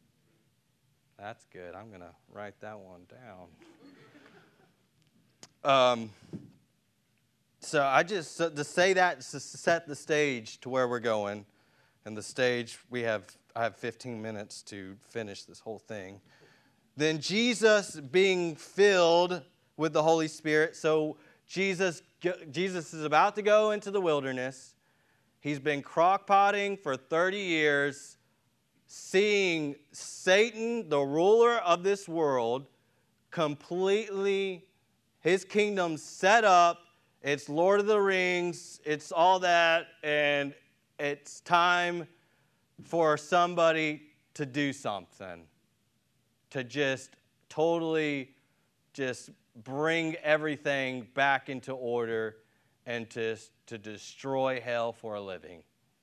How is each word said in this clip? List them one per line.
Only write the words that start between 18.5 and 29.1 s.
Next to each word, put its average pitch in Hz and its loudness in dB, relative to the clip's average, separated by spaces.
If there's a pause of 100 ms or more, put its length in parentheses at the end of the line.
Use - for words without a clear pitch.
filled 180 4 (340)
with 156 -2
the 156 2
Holy 160 4
Spirit. 156 0
So 156 0 (300)
Jesus, 185 -2 (480)
Jesus 175 -4
is 156 -8
about 170 4
to 214 -4
go 214 4
into 208 -6
the 202 -2
wilderness. 135 -4 (640)
He's 143 -6
been 139 -2
crockpotting 196 2
for 143 -4
thirty 175 -2
years, 151 0 (680)
seeing 185 0 (160)